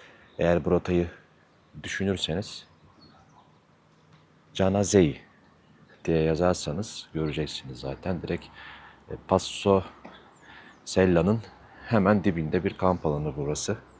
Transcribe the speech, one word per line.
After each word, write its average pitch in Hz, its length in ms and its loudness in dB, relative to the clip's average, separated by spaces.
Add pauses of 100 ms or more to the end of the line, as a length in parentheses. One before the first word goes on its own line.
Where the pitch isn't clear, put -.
(380)
Eğer 85 280 2
bu 82 60 0
rotayı 87 400 0 (720)
düşünürseniz - 840 -4 (1900)
Canazei 95 680 4 (840)
diye 80 180 2
yazarsanız 85 880 -2
göreceksiniz 76 680 -6
zaten. 69 420 -6
Direkt, - 240 -6 (640)
e, - 60 -10 (120)
Passo 95 560 2 (1000)
Sella'nın 92 560 4 (460)
hemen 101 360 4
dibinde 82 400 0
bir 98 140 -4
kamp 92 280 0
alanı 73 320 -2
burası. 73 400 -4 (220)